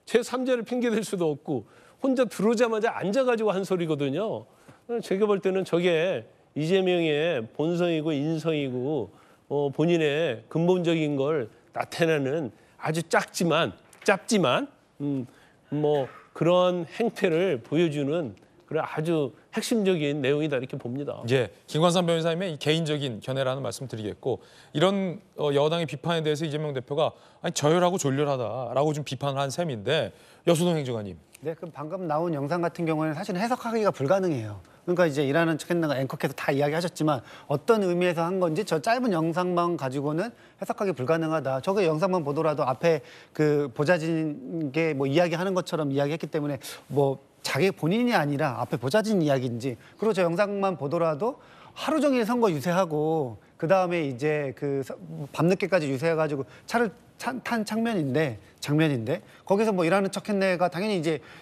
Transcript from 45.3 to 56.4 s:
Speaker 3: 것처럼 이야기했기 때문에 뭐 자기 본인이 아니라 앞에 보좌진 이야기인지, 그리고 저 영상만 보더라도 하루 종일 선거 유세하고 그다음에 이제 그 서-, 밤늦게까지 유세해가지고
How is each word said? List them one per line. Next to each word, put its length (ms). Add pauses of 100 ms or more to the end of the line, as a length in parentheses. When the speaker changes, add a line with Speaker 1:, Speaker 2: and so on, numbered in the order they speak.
Speaker 3:
것처럼 380
이야기했기 360
때문에 300 (300)
뭐 320 (240)
자기 280
본인이 440
아니라 440
앞에 180
보좌진 440
이야기인지, 560 (200)
그리고 160
저 100
영상만 540
보더라도 640 (340)
하루 280
종일 240
선거 260
유세하고 880 (200)
그다음에 500
이제 500
그 260
서-, 120 (360)
밤늦게까지 580
유세해가지고 540 (220)